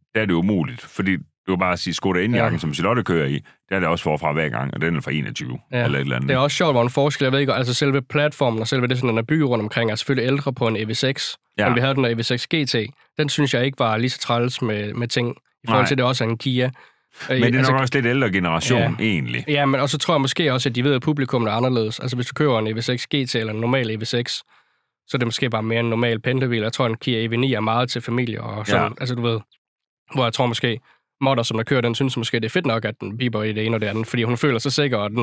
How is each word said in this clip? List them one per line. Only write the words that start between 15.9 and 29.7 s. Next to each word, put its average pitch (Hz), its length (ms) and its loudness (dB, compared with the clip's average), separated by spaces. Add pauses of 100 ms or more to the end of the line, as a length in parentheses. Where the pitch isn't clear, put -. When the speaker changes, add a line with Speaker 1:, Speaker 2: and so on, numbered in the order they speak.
Speaker 2:
det 127 100 4
også 127 180 0
er 113 40 0
en 113 100 -2
Kia. 123 280 0
Øh, 127 40 -2 (580)
Speaker 1:
Men 131 140 2
det 117 120 6
er 131 40 4
Speaker 2:
altså 131 140 4
Speaker 1:
nok 131 80 2
også 131 140 0
lidt 127 120 2
ældre 123 240 2
generation, 90 500 2
Speaker 2:
Ja. - 240 0
Speaker 1:
egentlig. 80 440 0
Speaker 2:
Ja, 143 180 2
men 135 140 2
også 135 120 0
så 147 60 -2
tror 170 160 0
jeg 147 60 4
måske 135 320 0
også, 131 160 0
at 117 60 -4
de 123 100 0
ved, 143 100 4
at 127 80 0
publikum 135 440 0
er 104 40 0
anderledes. 113 500 0
Altså, 127 160 -4
hvis 123 100 -4
du - 80 -10
køber 135 240 2
en 110 80 0
E 110 80 -4
V 113 60 -6
seks 123 260 -4
G - 40 -14 (180)
T - 80 -2
eller 110 160 -2
en 110 80 -4
normal 120 300 0
E 110 100 -4
V 110 40 -8
seks, 123 280 -4 (720)
så - 100 -4
er - 20 2
det 123 80 0
måske 117 240 -2
bare 113 120 -2
mere 113 180 0
en 117 100 0
normal 117 300 0
pendlerbil. 123 420 0
Jeg 113 100 -2
tror, 131 140 0
en 113 100 -2
Kia 113 280 -2
E 113 40 -2
V 117 100 -2
ni 131 160 2
er 107 60 0
meget 113 300 0
til 117 120 -6
familie 117 400 -4
og 107 240 -8
sådan. 101 160 2
Speaker 1:
Ja. - 180 -2
Speaker 2:
Altså, 123 140 -4
du 120 80 -4
ved, 117 180 0 (720)